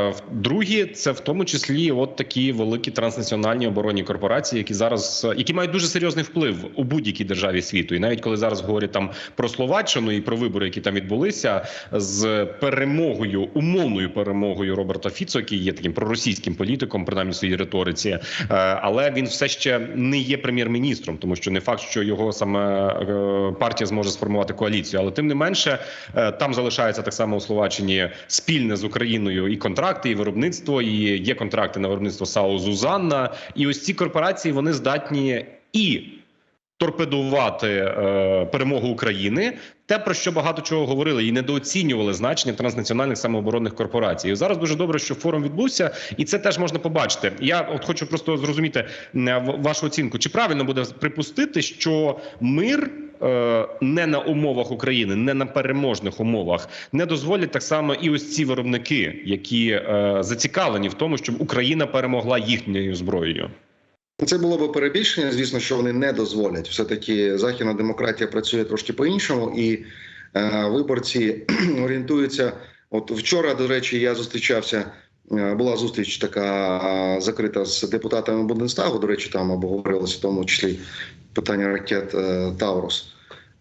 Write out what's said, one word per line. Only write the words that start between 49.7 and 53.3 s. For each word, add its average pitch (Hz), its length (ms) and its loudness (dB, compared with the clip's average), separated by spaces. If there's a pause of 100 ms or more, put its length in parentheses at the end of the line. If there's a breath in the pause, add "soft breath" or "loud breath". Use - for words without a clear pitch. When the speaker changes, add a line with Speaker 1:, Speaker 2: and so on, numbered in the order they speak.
Speaker 1:
оцінку. 147 320 -2
Чи - 100 -2
правильно 156 360 2
буде 131 200 0 (160)
припустити, 156 640 0
що 156 560 0 (220 loud breath)
мир, 220 500 2 (320)
е, 120 460 4 (120)